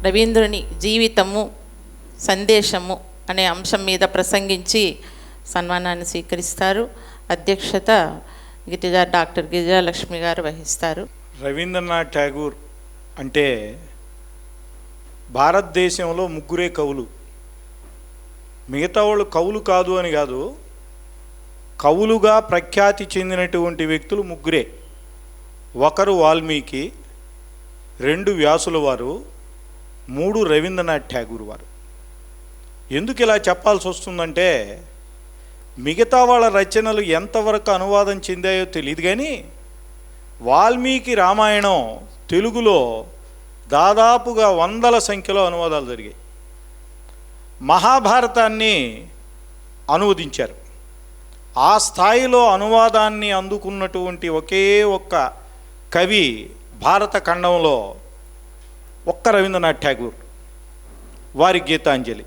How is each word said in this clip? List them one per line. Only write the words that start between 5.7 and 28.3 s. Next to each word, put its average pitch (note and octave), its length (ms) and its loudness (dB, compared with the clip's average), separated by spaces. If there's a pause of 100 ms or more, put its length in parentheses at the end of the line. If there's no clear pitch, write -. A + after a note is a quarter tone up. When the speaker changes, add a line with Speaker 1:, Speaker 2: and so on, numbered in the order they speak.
Speaker 1:
స్వీకరిస్తారు. F#3+ 840 -4 (420)
అధ్యక్షత G3 600 -2 (800)
గిరిజా, F3+ 340 0
డాక్టర్ F3 400 -2
గిరిజాలక్ష్మి F3 720 -2
గారు E3+ 240 -4
వహిస్తారు. D#3+ 680 -6 (340)
Speaker 2:
రవీంద్రనాథ్ E3+ 720 -4
ఠాగూర్ C#3+ 400 -4 (640)
అంటే C3 600 -2 (1500)
భారతదేశంలో F3 960 0
ముగ్గురే E3+ 420 -6
కవులు. C#3+ 380 -6 (1600)
మిగతా F3 320 -2
వాళ్ళు G#3 220 2
కవులు G3+ 340 -2
కాదు F#3 380 0
అని F3 140 -2
కాదు, D3 440 -4 (1300)
కవులుగా G#3+ 600 4
ప్రఖ్యాతి G3+ 680 0 (100)
చెందినటువంటి F3 680 -2
వ్యక్తులు D#3+ 360 -4
ముగ్గురే. D#3+ 480 -4 (1040)
ఒకరు D#3+ 360 0
వాల్మీకి, D#3+ 800 -2 (1080)
రెండు F3 320 -2